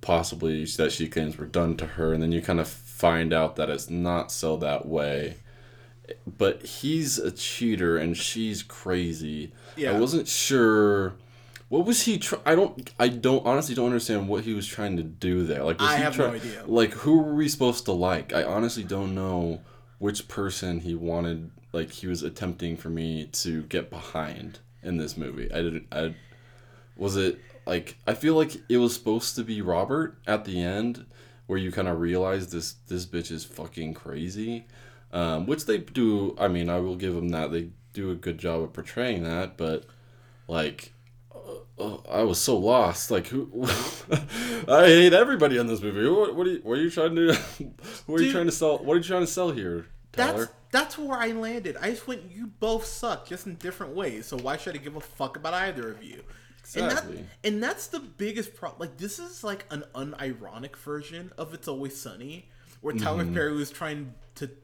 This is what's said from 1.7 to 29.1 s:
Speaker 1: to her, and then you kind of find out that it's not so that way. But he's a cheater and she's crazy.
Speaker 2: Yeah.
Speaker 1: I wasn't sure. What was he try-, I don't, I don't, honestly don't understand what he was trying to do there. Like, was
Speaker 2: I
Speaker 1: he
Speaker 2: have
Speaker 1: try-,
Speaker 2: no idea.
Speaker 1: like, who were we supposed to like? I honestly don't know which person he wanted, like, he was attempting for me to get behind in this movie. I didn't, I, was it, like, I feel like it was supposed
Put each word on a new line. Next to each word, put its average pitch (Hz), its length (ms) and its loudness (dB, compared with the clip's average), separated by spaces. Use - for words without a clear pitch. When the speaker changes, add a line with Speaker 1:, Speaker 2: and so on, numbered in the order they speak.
Speaker 1:
to 80 80 -4
her, 80 280 0
and 80 80 2
then 82 100 2
you 85 100 2
kind 85 180 2
of 80 80 0
find 82 680 2
out 80 220 2
that 76 140 0
it's 71 200 -4
not 87 420 0
so 78 260 -2
that 73 280 -2
way. 73 520 -2
But - 380 2
he's 151 520 -2
a - 140 -2
cheater 92 680 0
and 82 200 0
she's 110 460 -4
crazy. 80 920 -4
Speaker 2:
Yeah. 139 160 0
Speaker 1:
I 104 60 4
wasn't 151 280 2
sure. 104 880 6
What 160 160 4
was 233 180 4
he 220 140 2
try-, - 280 -4
I 156 80 6
don't, 165 460 2
I 120 80 6
don't, 127 380 4
honestly 139 300 2
don't 123 100 2
understand 113 420 2
what 101 160 0
he 113 100 -2
was 101 140 -4
trying 98 300 -2
to 82 60 0
do 87 420 0
there. 73 180 0
Like, 80 160 0
was 143 100 4
Speaker 2:
I 147 80 4
Speaker 1:
he 147 60 2
Speaker 2:
have 147 120 0
Speaker 1:
try-, 135 120 4
Speaker 2:
no 120 60 0
idea. 113 340 -8
Speaker 1:
like, 110 240 6
who 156 300 6
were 151 120 0
we 151 140 2
supposed 123 380 2
to 101 80 2
like? 87 400 2
I 82 100 4
honestly 110 400 0
don't 95 320 -4
know 87 460 -2
which 104 280 -2
person 92 540 -4
he 85 140 -4
wanted, 82 540 -2
like, 82 200 -4
he - 160 -10
was 85 160 -2
attempting 85 520 -4
for 82 140 -10
me 82 440 -4
to 80 300 -4
get 82 260 -4
behind - 720 -8
in 87 140 -2
this 73 180 -4
movie. 67 380 -6
I 80 80 0
didn't, 82 320 -2
I, 80 220 -2
was 98 180 -2
it, 95 240 0
like, 87 300 -4
I 113 100 0
feel 156 200 2
like 156 160 4
it 123 100 4
was 120 160 6
supposed - 440 -2